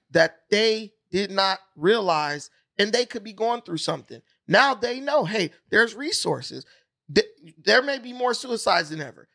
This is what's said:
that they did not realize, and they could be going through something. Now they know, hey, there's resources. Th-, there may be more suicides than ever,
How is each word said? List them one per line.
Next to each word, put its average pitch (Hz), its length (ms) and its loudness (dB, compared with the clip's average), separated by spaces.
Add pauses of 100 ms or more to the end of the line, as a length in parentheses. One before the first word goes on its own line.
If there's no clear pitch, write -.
(120)
that 165 260 4 (120)
they 220 440 0 (160)
did 190 200 -2
not 196 280 0 (180)
realize, 156 720 0 (300)
and 208 140 2
they 247 120 2
could 233 180 -10
be 208 120 -16
going 233 260 -2
through 175 180 -8
something. 135 440 -8 (260)
Now 254 260 4
they 240 240 -4
know, 277 280 0
hey, 196 240 -2 (200)
there's 220 240 2
resources. 147 680 -6 (500)
Th-, 196 120 4 (360)
there 254 200 4
may 277 160 -4
be 247 160 -12
more 247 200 0
suicides 190 560 0
than 156 120 -8
ever, - 320 -16